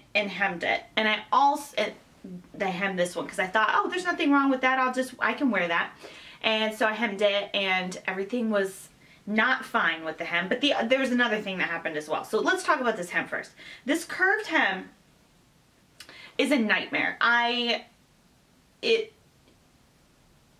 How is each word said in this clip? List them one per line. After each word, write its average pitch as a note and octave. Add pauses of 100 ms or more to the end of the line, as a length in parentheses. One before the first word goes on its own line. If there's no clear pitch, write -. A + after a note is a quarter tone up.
(140)
and G3+
hemmed F3+
it, - (140)
and A3
I G#3+
also, C#4+
it, G#3+ (680)
I G3
hemmed F#3+
this F3
one D#3+
'cause -
I -
thought, A3
"Oh, G4+
there's F4+
nothing E4+
wrong C#4
with B3+
that. C4
I'll B3+
just, B3+
I A3+
can C#4
wear F3+
that." F3 (520)
And A3
so A#3+
I G#3+
hemmed G#3+
it, G3+
and F#3 (100)
everything G3+
was G3 (360)
not A#3+
fine E3
with D#3+
the E3+
hem. E3+
But B3
the, C#4 (100)
there C4
was B3
another A#3+
thing F#3+
that D#3+
happened D#3+
as D3+
well. -
So G#3+
let's F4
talk D4+
about A#3
this F3+
hem E3
first. - (340)
This D#4
curved G4+
hem G3+ (1500)
is B3+
a C#4+
nightmare. -
I, A#3+ (1000)
it, A3+ (1500)